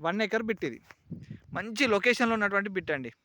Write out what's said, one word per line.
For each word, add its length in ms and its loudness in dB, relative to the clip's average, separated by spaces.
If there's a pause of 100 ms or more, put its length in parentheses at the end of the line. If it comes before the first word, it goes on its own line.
వన్ 220 0
ఎకర్ 200 0
బిట్. 220 -2
ఇది 160 -4 (720)
మంచి 340 0
లొకేషన్లో 480 4
ఉన్నటువంటి 360 0
బిట్ 200 -4
అండి. 220 -4 (120)